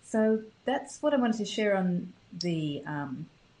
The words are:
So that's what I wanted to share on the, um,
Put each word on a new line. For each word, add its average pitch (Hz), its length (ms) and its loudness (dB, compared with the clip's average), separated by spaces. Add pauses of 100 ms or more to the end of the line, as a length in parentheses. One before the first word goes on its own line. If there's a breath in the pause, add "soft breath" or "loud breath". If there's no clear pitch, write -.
So 220 380 2 (220)
that's - 360 -4
what 294 120 2
I 285 40 4
wanted 226 200 2
to 208 80 -2
share 208 320 2
on 180 360 0 (200)
the, 160 520 -2
um, 147 420 -6 (340)